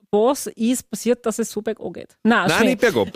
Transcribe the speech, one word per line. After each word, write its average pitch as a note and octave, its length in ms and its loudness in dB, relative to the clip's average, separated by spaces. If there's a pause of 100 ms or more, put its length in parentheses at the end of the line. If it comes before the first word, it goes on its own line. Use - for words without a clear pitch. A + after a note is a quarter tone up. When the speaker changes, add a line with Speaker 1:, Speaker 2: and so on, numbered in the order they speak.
(120)
Speaker 1:
was A#3 360 2
ist A#3+ 420 -2
passiert, A#3+ 340 -2
dass A3 140 -4
es A3+ 120 -4
so G#3 120 -8
bergab G#3 320 -8
geht? - 300 -18
Nein, G#3+ 220 4
Speaker 2:
Nein, D#3+ 120 2
Speaker 1:
schön. A3+ 80 4
Speaker 2:
nicht B3+ 140 0
bergab. C3 360 2